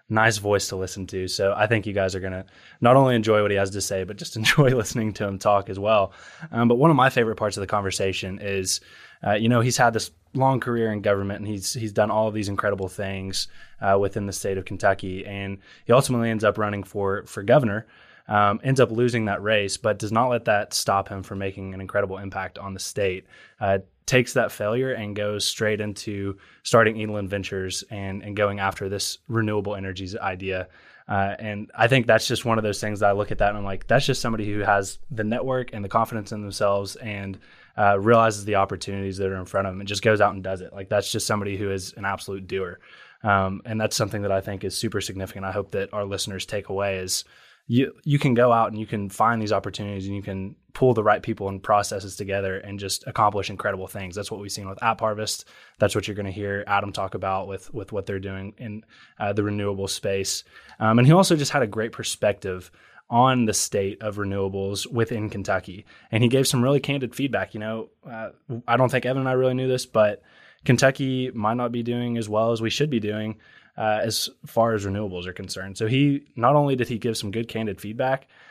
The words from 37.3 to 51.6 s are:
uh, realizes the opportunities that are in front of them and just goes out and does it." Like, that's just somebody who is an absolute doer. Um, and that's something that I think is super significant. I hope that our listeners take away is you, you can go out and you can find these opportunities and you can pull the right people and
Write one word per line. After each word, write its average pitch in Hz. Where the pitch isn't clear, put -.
uh, 101
realizes 110
the 104
opportunities 98
that 95
are 95
in 92
front 98
of 92
them 98
and 98
just 98
goes 107
out 101
and 95
does 95
it." -
Like, 98
that's 104
just -
somebody 101
who 98
is 95
an 101
absolute 98
doer. 92
Um, 98
and 110
that's 110
something 104
that 98
I 95
think 98
is 95
super 104
significant. 95
I 95
hope 98
that 98
our 104
listeners 98
take 101
away 98
is 92
you, 127
you 143
can 139
go 120
out 113
and 110
you 110
can 101
find 113
these 107
opportunities 98
and 98
you 98
can 95
pull 127
the 107
right 107
people 104
and 95